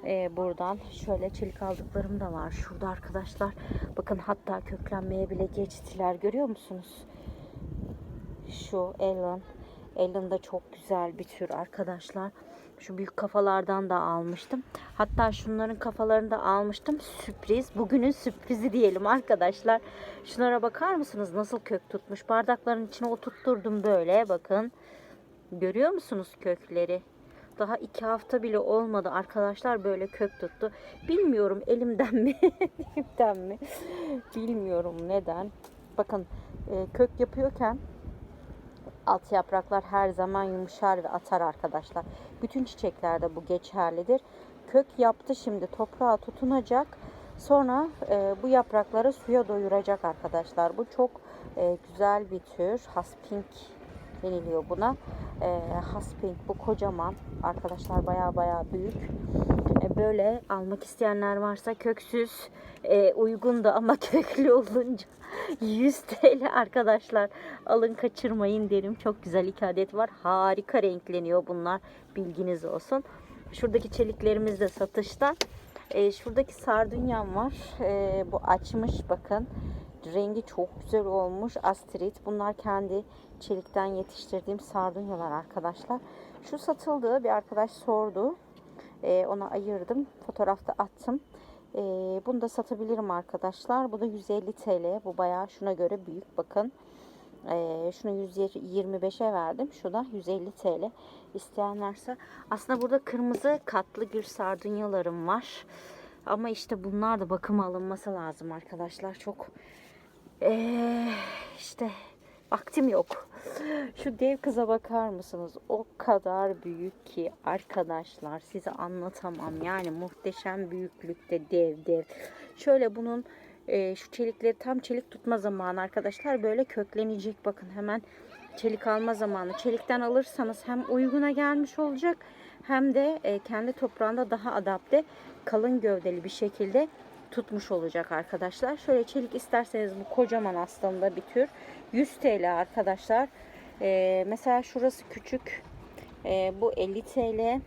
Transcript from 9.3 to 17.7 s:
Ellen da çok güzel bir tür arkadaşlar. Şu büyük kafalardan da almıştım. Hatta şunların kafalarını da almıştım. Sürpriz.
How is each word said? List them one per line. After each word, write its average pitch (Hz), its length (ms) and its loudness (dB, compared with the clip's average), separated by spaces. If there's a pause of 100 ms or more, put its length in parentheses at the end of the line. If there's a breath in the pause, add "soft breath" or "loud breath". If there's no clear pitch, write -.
Ellen 185 360 0
da 190 60 0
çok - 360 -8
güzel 175 440 -4
bir 180 60 -10
tür - 260 -8
arkadaşlar. 180 840 -8 (480 loud breath)
Şu 185 180 -12
büyük 196 200 -8
kafalardan 196 720 2
da 180 100 2
almıştım. 170 640 -2 (320 loud breath)
Hatta 220 360 4
şunların 220 480 -4
kafalarını 220 520 2
da 220 120 0
almıştım. 208 560 2
Sürpriz. - 760 -2